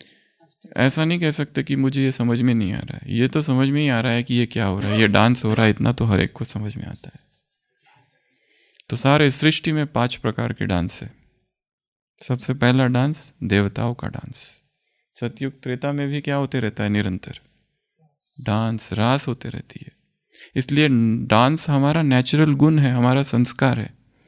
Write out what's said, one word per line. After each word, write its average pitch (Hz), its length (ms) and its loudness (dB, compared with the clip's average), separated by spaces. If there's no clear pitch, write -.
ऐसा 135 280 0
नहीं 170 140 0
कह 160 120 0
सकते 143 320 -4
कि 139 120 -2
मुझे 135 280 0
ये 131 80 0
समझ 120 300 0
में 123 120 2
नहीं 107 200 0
आ - 60 -6
रहा - 180 -10
है। - 200 -6
ये 123 100 2
तो 151 140 -2
समझ 135 280 2
में 147 120 0
ही 147 80 2
आ 120 100 2
रहा 120 120 0
है 120 120 0
कि 117 120 -2
ये 120 100 2
क्या 117 200 -4
हो 98 140 -2
रहा 104 120 -2
है, 107 80 0
ये 110 80 6
डांस 110 380 2
हो 107 80 2
रहा 110 120 4
है, 107 60 6
इतना 110 200 0
तो 120 140 -2
हर 104 140 2
एक - 120 0
को - 140 -10
समझ 104 300 -10
में - 100 -12
आता - 300 -16
है। - 40 -20
तो - 60 -4
सारे 143 360 4
सृष्टि 156 400 0
में 151 160 -2
पांच 123 280 -2
प्रकार 113 380 -4
के 101 120 -4
डांस 90 380 -2
है। - 100 -16
सबसे 127 300 -6
पहला 127 340 4
डांस 127 560 -2
देवताओं 101 500 0
का - 140 -10
डांस। - 540 -14
सतयुग 123 420 -8
त्रेता 127 300 -6
में 143 160 -4
भी 143 140 -4
क्या 143 140 -2
होते 139 240 -2
रहता 107 240 -4
है? 104 60 0
निरंतर 101 500 -4
डांस, 110 520 -4
रास 120 340 0
होते 120 220 -8
रहती - 340 -16
है। - 200 -20
इसलिए 147 320 2
डांस 127 440 4
हमारा 143 320 2
natural 147 520 4
गुण 151 260 4
है, 135 120 4
हमारा 123 320 2
संस्कार 123 560 0
है। - 140 -8